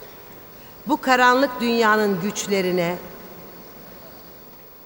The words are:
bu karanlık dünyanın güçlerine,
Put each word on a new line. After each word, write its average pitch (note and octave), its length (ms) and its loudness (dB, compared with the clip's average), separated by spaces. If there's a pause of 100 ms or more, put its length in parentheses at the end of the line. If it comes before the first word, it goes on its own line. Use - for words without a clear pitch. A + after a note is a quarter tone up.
(880)
bu C#4+ 140 -2
karanlık B3+ 600 4
dünyanın G#3+ 600 2
güçlerine, F3+ 720 -2 (1900)